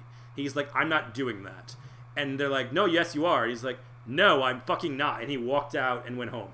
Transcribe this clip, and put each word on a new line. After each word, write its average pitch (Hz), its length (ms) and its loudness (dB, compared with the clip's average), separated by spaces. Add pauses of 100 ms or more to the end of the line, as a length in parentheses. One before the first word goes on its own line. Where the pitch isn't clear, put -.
(340)
He's 139 220 -4
like, 143 180 -2
"I'm 143 140 2
not 143 260 0
doing 113 300 -4
that." 95 320 -14 (400)
And 139 240 -2
they're 143 100 2
like, 131 220 -2
"No, 180 140 4
yes, 165 280 2
you 147 100 0
are." 143 220 4
He's 120 180 -4
like, 123 140 -4 (280)
"No, 151 360 6
I'm 131 200 2
fucking 165 340 -2
not." 131 260 0
And 120 80 -4
he 143 80 -2
walked 135 360 0
out 127 320 0
and 123 120 -6
went 120 120 -6
home. 113 240 -8